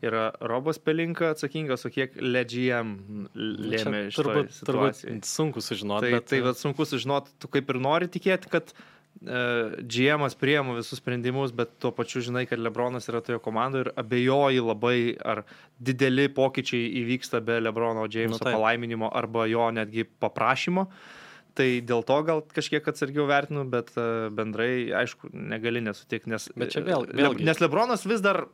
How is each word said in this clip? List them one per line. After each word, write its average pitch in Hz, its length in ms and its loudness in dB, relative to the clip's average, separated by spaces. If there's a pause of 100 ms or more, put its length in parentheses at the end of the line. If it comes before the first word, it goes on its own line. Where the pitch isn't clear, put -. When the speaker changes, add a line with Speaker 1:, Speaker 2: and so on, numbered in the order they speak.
Speaker 1:
yra 113 240 0 (120)
Robas 131 400 -2
Pelinka 165 540 0
atsakingas, 147 540 -4
o 120 40 -4
kiek 131 260 -2
Le 127 280 0
G 117 260 -2
M 113 260 -2 (100)
Speaker 2:
Nu, 104 240 -10
čia 107 560 -4
Speaker 1:
lėmė 104 200 -2
šitoj 104 180 0
Speaker 2:
turbūt, 107 340 0
turbūt 107 420 0
Speaker 1:
situacijoj? - 240 -8
Speaker 2:
sunku 147 360 -2
sužinot, 104 420 -2
Speaker 1:
Tai, 123 100 2
Speaker 2:
bet, 120 140 2
Speaker 1:
tai 139 120 2
Speaker 2:
e, 123 60 2
Speaker 1:
vat 123 140 0
sunku 151 260 -2
sužinot, 139 540 -2
tu - 100 -14
kaip 139 220 0
ir 131 100 0
nori 160 280 2
tikėt, 185 400 0
kad, 160 240 -2 (420)
e, - 280 -4 (400)
G 123 300 4
M-as 143 220 0
priema 135 420 2
visus 117 240 -8
sprendimus, 127 520 -2
bet 120 260 -4
tuo 127 120 0
pačiu 120 300 -4
žinai, 123 260 -2
kad 120 120 -2
LeBronas 117 500 -2
yra 117 120 -2
toje 117 200 -4
komandoje 123 460 0
ir 127 100 -6
abejoji 127 640 4
labai, 117 360 2 (240)
ar 107 240 -2 (320)
dideli 131 520 2
pokyčiai 131 640 0 (100)
įvyksta 120 400 -2
be 113 200 0
LeBrono 113 460 0
Jameso 113 320 -2
Speaker 2:
Nu, 117 60 -4
taip. 123 120 2
Speaker 1:
palaiminimo 113 560 0
arba 113 340 0
jo 117 240 2
netgi 110 340 -2 (160)
paprašymo. 131 680 2 (680)
Tai 139 100 4 (140)
dėl 117 260 0
to 135 180 4
gal 160 220 0
kažkiek 151 400 -2
atsargiau 147 420 0
vertinu, 143 380 2
bet, 123 320 -2
e, 113 320 0
bendrai, 110 640 -2
aišku, 113 400 -2
negali 117 480 -4
nesutikt, 113 480 -6
nes, 113 240 -4
Speaker 2:
Bet - 240 -6
čia 151 60 -2
Speaker 1:
e, - 80 -2
Speaker 2:
vėl-, 143 180 0
Speaker 1:
Le-, - 140 0
Speaker 2:
vėlgi. 147 260 4
Speaker 1:
nes 160 160 4
LeBronas 202 400 2
vis 214 160 0
dar 190 340 2